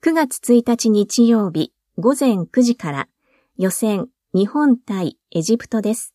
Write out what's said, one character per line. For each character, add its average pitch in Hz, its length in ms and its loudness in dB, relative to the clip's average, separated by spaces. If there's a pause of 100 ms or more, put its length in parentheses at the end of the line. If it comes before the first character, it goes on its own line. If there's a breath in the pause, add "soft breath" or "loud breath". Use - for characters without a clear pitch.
九 330 120 0
月 311 260 -2 (140)
一 240 120 4
日 233 260 0
日 208 380 2
曜 214 220 2
日、 156 220 -4 (240)
午 240 220 0
前 214 280 0
九 - 160 0
時 240 120 2
か 160 160 -8
ら、 143 180 -8 (480)
予 185 140 -2
選、 208 380 -4 (260)
日 190 120 2
本 285 300 2
対 190 400 -8 (140)
エ 165 120 -4
ジ 220 140 0
プ - 120 -10
ト 220 120 -4
で 208 140 -2
す。 - 200 -14